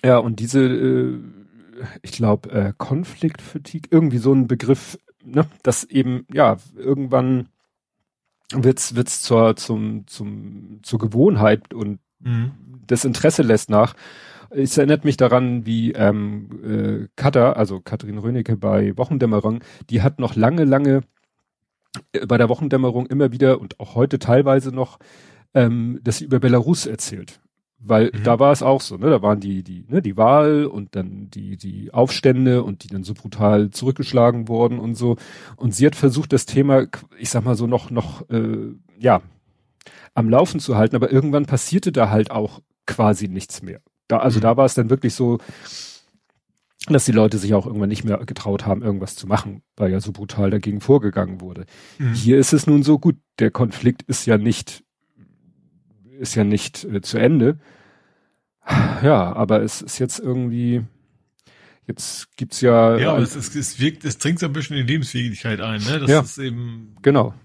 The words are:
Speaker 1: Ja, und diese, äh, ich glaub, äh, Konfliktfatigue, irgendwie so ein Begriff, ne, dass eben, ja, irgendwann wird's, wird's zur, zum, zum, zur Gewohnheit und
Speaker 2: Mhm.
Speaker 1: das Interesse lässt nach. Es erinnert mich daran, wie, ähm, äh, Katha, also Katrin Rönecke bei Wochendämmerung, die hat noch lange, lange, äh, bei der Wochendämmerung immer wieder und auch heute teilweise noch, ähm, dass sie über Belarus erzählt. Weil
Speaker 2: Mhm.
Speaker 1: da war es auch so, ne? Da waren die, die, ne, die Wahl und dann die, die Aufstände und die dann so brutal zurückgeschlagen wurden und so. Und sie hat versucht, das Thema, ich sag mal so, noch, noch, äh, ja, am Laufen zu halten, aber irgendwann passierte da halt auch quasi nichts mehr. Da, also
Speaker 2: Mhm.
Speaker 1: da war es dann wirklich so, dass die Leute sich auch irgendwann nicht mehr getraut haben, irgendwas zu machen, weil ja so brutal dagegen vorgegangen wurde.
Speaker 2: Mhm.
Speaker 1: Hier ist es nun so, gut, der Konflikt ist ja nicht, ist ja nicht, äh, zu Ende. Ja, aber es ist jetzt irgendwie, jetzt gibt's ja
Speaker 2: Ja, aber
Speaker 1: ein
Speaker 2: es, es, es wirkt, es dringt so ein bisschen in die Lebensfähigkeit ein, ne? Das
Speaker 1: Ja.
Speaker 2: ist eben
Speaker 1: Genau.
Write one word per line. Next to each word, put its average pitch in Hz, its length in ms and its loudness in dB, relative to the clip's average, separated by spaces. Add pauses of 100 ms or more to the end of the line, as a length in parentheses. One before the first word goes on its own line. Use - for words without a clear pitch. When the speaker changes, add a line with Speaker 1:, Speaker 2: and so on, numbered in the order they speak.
Speaker 1:
Ja, 123 120 6
und 113 220 -2
diese, 120 220 0
äh, 127 580 0 (800)
ich - 100 -16
glaub, 107 360 -2
äh, 101 300 -2
Konfliktfatigue, - 1120 -8
irgendwie 156 280 4
so 131 140 4
ein 131 140 4
Begriff, 123 520 -2 (240)
ne, 143 240 0 (160)
dass - 200 0
eben, 127 480 -4
ja, 135 260 0 (180)
irgendwann 131 760 -2 (1000)
wird's, 127 440 0
wird's - 260 -4
zur, 113 340 4
zum, 107 520 -8
zum, 104 760 -16
zur 113 160 -6
Gewohnheit 110 760 2
und 104 260 -8 (200)
Speaker 2:
Mhm. 120 320 -4 (340)
Speaker 1:
das 123 180 0
Interesse 151 380 0
lässt 113 280 2
nach. 110 260 2 (560)
Es 135 260 0
erinnert 151 280 2
mich 143 120 0
daran, 123 480 2
wie, 113 280 -2
ähm, 104 560 -2 (140)
äh, 107 520 -4
Katha, 135 380 4
also 98 260 -2
Katrin 104 380 -10
Rönecke 113 400 -4
bei 101 400 0
Wochendämmerung, 117 680 -2 (260)
die 113 120 0
hat 139 180 0
noch 123 160 -4
lange, 143 300 2
lange, 135 380 4 (1080)
äh, - 140 -6
bei 117 120 0
der 117 120 4
Wochendämmerung 127 580 -2
immer 135 240 0
wieder 127 300 2
und - 180 -18
auch - 160 -14
heute 131 240 0
teilweise 135 520 2
noch, 127 280 -8 (540)
ähm, 120 500 0
dass 117 140 -2
sie 156 80 -10
über 131 140 0
Belarus 123 460 2
erzählt. - 540 -12 (400)
Weil 110 340 2
Speaker 2:
Mhm. 104 100 -6
Speaker 1:
da 117 160 2
war 139 120 6
es 139 100 2
auch 135 200 2
so, - 160 -12
ne? 117 120 0
Da 123 120 4
waren 104 180 2
die, 98 240 -6
die, 90 240 -16
ne, 151 140 -2
die 98 140 -6
Wahl 147 500 4
und 104 300 -10
dann 98 360 -10
die, 98 260 -12
die 98 360 -14
Aufstände 127 680 2
und 95 200 -10
die - 40 -20
dann 95 160 -10
so 92 100 -10
brutal 104 580 2
zurückgeschlagen 120 760 0
wurden 117 320 0
und 113 160 -6
so. 120 200 0 (400)
Und 120 180 -2
sie 117 140 4
hat 147 80 2
versucht, 147 380 0
das 135 120 0
Thema, 135 400 2 (320)
ich 123 120 -10
sag 117 140 -2
mal 123 120 0
so, 117 120 -4
noch, 120 220 -2
noch, - 400 -8
äh, 113 460 -4 (240)
ja, 113 220 4 (920)
am 113 160 0
Laufen 147 300 2
zu 131 160 -2
halten, 110 200 2
aber 120 160 0
irgendwann 143 340 2
passierte 160 460 -2
da 113 180 2
halt 107 220 0
auch 107 300 -8 (240)
quasi 107 420 0
nichts 92 340 -12
mehr. 92 200 -16 (260)
Da, 113 120 2
also 113 200 2
Speaker 2:
Mhm. - 20 -2
Speaker 1:
da 113 160 4
war 135 80 6
es 131 80 2
dann 113 160 0
wirklich 127 260 0
so, 120 240 0 (1500)
dass - 180 4
die 123 80 0
Leute 107 240 4
sich 101 160 -2
auch 98 120 2
irgendwann 104 240 -4
nicht 104 140 -6
mehr 104 160 -2
getraut - 460 -6
haben, 104 180 -2
irgendwas 98 320 -4
zu - 100 -16
machen, 101 380 -4 (120)
weil 95 160 -2
ja 95 80 -2
so 98 120 -8
brutal 98 400 -4
dagegen 104 300 -4
vorgegangen 98 600 -2
wurde. 90 240 -16 (320)
Speaker 2:
Mhm. 123 160 -2
Speaker 1:
Hier 120 240 4
ist 135 160 4
es 147 140 2
nun 147 160 4
so, 143 160 4
gut, 156 180 2 (220)
der 110 120 2
Konflikt 120 520 -2
ist - 220 -6
ja 113 120 4
nicht, - 460 -4 (1400)
ist 127 160 -6
ja 110 80 2
nicht, 101 400 -2
äh, 101 180 -6
zu - 160 -8
Ende. 135 420 2 (1080)
Ja, 107 680 2
aber 107 300 0
es - 180 -8
ist - 160 -14
jetzt 127 220 -6
irgendwie, 120 640 -4 (1040)
jetzt - 480 -12
gibt's - 260 -8
ja 117 360 6
Speaker 2:
Ja, 131 120 2
aber 143 100 2
Speaker 1:
ein 123 40 2
Speaker 2:
es, - 120 -4
es, - 200 -10
es 143 240 -6
wirkt, 156 260 -2
es 123 120 -6
dringt 165 220 -2
so 180 60 -4
ein 139 80 -6
bisschen 147 220 -8
in 135 100 -4
die 127 80 -2
Lebensfähigkeit 120 680 -4
ein, 110 220 -6
ne? 143 160 -2
Das 135 100 -2
Speaker 1:
Ja. 151 100 6
Speaker 2:
ist - 180 -6
eben 120 640 -10
Speaker 1:
Genau. 131 320 2 (120)